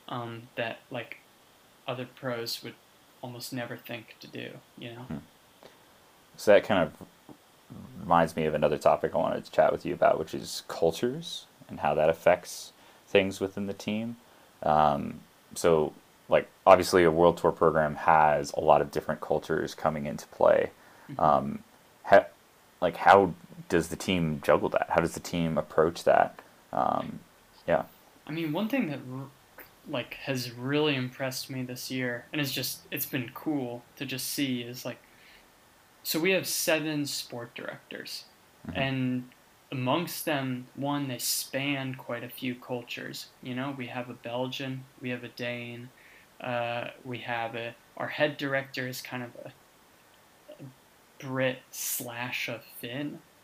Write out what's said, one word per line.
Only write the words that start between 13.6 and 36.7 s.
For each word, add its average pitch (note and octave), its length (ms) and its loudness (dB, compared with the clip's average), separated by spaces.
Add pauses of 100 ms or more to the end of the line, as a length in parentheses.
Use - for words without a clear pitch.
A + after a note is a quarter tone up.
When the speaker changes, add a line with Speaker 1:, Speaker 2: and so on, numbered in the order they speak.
Speaker 2:
the G2 60 -8
team. A2+ 440 -6 (440)
Um, D2+ 600 2 (340)
so, D#2+ 380 4 (340)
like, - 220 2 (180)
obviously F2+ 380 8
a D#2+ 40 8
World E2+ 280 6
Tour E2 160 4
program D#2 420 4
has D#2 560 4
a - 80 -4
lot D2+ 220 6
of D2 100 -4
different - 300 -4
cultures D#2 520 -2
coming D#2 340 -2
into - 200 -8
play. - 440 4 (380)
Speaker 1:
Mm-hmm. C#3+ 120 -8
Speaker 2:
Um, C#2 420 2 (400)
ha-, - 220 8 (560)
like, F2 160 0
how F#2 360 8 (360)
does E2 200 4
the E2 60 -6
team E2 480 0
juggle E2 260 4
that? - 200 0
How E2 120 4
does D#2+ 120 0
the E2 60 -10
team E2 380 -2
approach D#2+ 460 2
that? - 360 4 (340)
Um, - 460 -2 (480)
yeah. D#2+ 160 2 (440)
Speaker 1:
I D3+ 40 -10
mean, D#3+ 200 -4
one G3+ 160 -2
thing A#3 220 -2
that C3 100 -8 (120)
r-, C3+ 160 -10 (640)
like, B2+ 260 -6 (100)
has B2+ 260 -4
really C#3 440 0
impressed B2+ 540 -6
me C3 140 -6
this B2 280 -10
year, B2 400 -4
and D3+ 100 -2
it's C3+ 100 -2
just, C3 300 -6 (100)
it's D3+ 140 -4
been B2 280 -4
cool B2+ 500 -4 (140)
to C#3 80 -8
just B2+ 220 -6
see, C3 340 -2
is, B2 240 -12
like, D3+ 140 -8 (1040)
so - 160 -4
we F#3 120 2
have E3 160 0
seven D#3 580 0